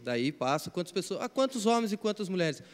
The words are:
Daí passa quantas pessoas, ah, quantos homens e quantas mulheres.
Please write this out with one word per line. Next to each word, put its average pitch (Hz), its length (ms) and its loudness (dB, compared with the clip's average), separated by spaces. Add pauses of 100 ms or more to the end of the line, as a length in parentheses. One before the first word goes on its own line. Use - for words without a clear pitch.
Daí 123 300 2
passa 139 360 0
quantas - 240 -6
pessoas, 185 300 -4
ah, 247 60 -4
quantos 262 360 0
homens 226 280 4
e 208 40 -2
quantas 208 320 -2
mulheres. 170 320 0 (140)